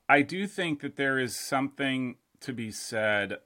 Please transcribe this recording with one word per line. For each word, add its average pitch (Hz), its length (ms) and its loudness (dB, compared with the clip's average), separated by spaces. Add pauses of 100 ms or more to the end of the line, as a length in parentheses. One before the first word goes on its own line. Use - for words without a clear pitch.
I 143 140 8
do 170 260 -2
think 165 340 -2
that 143 140 -8
there 135 240 0
is 123 160 -2
something 131 800 -2 (240)
to - 140 -8
be 113 180 -6
said 104 760 0